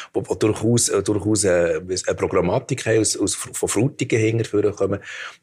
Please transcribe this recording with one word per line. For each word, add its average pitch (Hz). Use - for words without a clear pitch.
wo, 101
wo -
durchaus, 110
äh, 101
durchaus, 104
äh, 85
eine 90
Programmatik 95
haben, 113
aus, -
aus, 98
von -
Frutigen 123
hinterher 110
kommen. 98